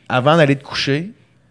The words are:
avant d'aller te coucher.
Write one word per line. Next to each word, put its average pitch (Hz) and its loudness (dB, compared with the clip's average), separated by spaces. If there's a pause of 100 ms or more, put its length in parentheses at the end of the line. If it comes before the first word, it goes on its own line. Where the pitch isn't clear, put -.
avant 131 2
d'aller 143 4
te 135 -6
coucher. 156 -6 (400)